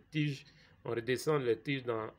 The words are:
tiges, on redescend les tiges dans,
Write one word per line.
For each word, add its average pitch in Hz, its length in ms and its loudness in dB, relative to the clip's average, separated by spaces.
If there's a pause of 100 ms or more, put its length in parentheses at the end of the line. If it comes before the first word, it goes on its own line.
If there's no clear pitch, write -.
(100)
tiges, 147 340 0 (400)
on 117 60 -4
redescend 123 520 0
les 117 180 2
tiges 135 240 -2
dans, 113 340 -2